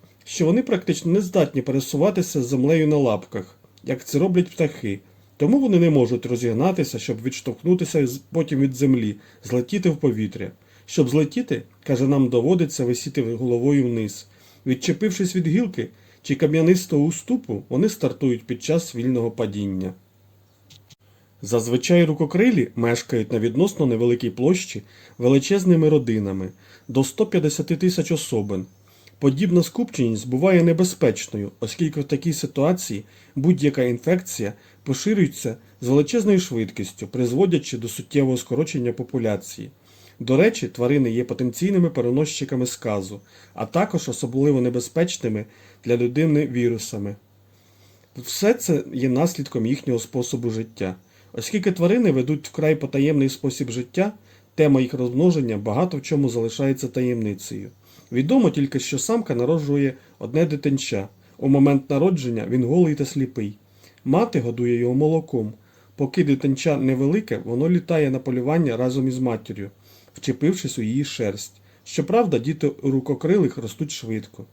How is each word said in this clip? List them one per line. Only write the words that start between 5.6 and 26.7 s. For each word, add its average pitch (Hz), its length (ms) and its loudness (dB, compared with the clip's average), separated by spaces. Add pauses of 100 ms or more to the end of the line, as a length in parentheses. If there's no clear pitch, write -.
вони 214 180 4
не 170 120 6
можуть 123 360 2
розігнатися, 123 720 0
щоб 107 240 -6
відштовхнутися 147 840 -2
з-, 127 120 -6
потім 151 420 -2
від 135 140 2
землі, 123 420 2 (280)
злетіти 123 460 0
в 147 60 -2
повітря. 107 540 -2 (360)
Щоб 143 220 2
злетіти, 147 540 0 (240)
кажанам 135 420 2
доводиться 139 560 2
висіти 123 500 -2
головою 127 500 2
вниз. 113 420 -4 (400)
Відчепившись 180 680 -2
від 175 100 0
гілки 180 420 0 (340)
чи 139 120 -2
кам'янистого 160 680 2
уступу, 170 640 -4
вони 143 200 2
стартують 127 580 -2
під 120 160 -6
час 165 320 -2
вільного 120 360 0
падіння. 101 640 -4 (1500)
Зазвичай 120 600 2
рукокрилі 165 720 2
мешкають 117 560 -2
на 117 60 0
відносно 135 480 0
невеликій 120 440 0
площі 170 520 -2 (360)
величезними 156 680 4
родинами, 107 600 0 (400)